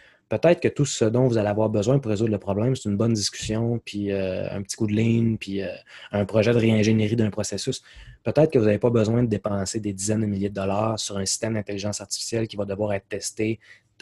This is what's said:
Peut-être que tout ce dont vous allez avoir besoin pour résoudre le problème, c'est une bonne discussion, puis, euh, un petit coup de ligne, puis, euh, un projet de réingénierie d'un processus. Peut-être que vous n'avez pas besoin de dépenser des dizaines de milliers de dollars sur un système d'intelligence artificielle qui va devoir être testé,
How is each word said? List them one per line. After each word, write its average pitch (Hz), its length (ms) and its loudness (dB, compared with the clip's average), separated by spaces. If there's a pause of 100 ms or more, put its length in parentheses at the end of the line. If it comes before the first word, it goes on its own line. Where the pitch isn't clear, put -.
(300)
Peut-être 170 300 2
que - 80 2
tout 143 160 0
ce 131 220 0
dont 120 200 4
vous 117 120 2
allez 104 100 2
avoir 107 220 2
besoin 110 300 2
pour 120 100 -6
résoudre 107 220 0
le 101 60 0
problème, 107 380 0
c'est 104 140 -6
une 101 80 0
bonne 113 160 2
discussion, 113 720 -2
puis, 101 260 -4
euh, 95 400 -2
un 98 100 -6
petit - 140 -10
coup 113 100 -2
de 104 60 0
ligne, 113 460 2
puis, 98 240 -6
euh, 92 80 -6 (420)
un 104 140 0
projet 107 260 2
de 117 60 4
réingénierie 110 580 4
d'un 110 140 2
processus. 104 520 -6 (420)
Peut-être 151 280 4
que 131 80 4
vous 107 60 4
n'avez 104 120 4
pas 123 120 2
besoin 117 340 4
de 117 60 2
dépenser 101 500 -2
des 104 140 -6
dizaines 104 260 -2
de 110 60 0
milliers 101 240 -2
de 104 40 -14
dollars 101 460 -2
sur - 160 -6
un 95 100 -2
système 113 280 -2
d'intelligence 104 480 -6
artificielle 113 480 -4
qui 104 80 -14
va 101 80 -2
devoir 101 260 -4
être 98 160 -4
testé, 110 540 -4 (400)